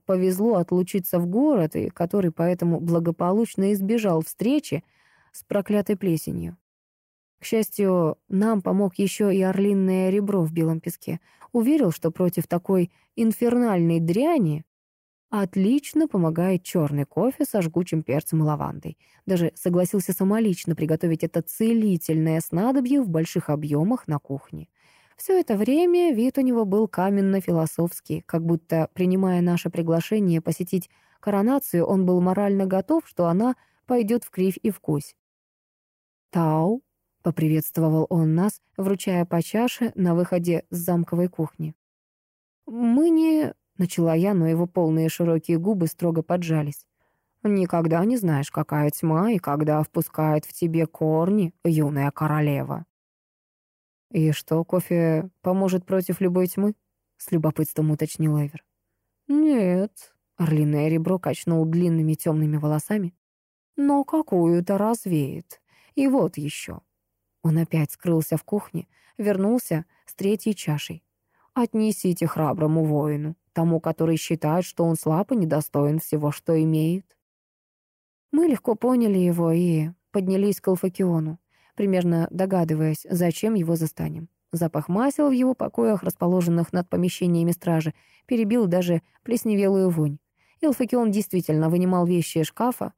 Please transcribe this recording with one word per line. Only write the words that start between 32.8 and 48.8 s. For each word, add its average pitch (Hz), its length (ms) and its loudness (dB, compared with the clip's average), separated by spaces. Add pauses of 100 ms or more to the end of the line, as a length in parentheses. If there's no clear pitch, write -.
что 175 200 -2
она 214 280 2 (300)
пойдёт 240 380 0
в - 60 -18
кривь 185 320 0
и 220 100 0
в - 80 -8
кось. - 360 -4 (1160)
"Тау", — 165 520 2 (380)
поприветствовал 156 880 0
он 160 240 2
нас, 185 280 0 (160)
вручая 190 480 -2
по 170 160 -2
чаше 226 540 -2
на 175 200 2
выходе 175 540 0
с 175 80 -6
замковой 175 500 0
кухни. 160 480 -6 (920)
"Мы 247 440 2
не", — 320 440 2 (240)
начала 170 380 0
я, 190 180 2
но 170 140 2
его 165 200 0
полные 160 420 2
широкие 165 480 0
губы 175 300 0
строго 165 340 -2
поджались. 160 640 -4 (580)
"Никогда 175 600 2
не 247 100 0
знаешь, 160 360 0
какая 151 380 0